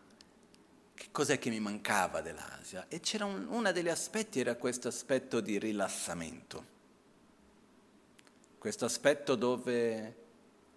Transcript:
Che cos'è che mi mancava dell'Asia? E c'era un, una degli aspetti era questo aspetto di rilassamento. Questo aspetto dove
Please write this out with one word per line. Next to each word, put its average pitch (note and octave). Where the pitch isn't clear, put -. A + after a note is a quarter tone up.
Che -
cos'è C#3+
che C3
mi A2
mancava G2+
dell'Asia? E2
E E3
c'era G#3
un, G3
una G#3+
degli F3
aspetti G#3
era A#2+
questo B2
aspetto C3
di G#2
rilassamento. F2+
Questo -
aspetto C#3+
dove A#2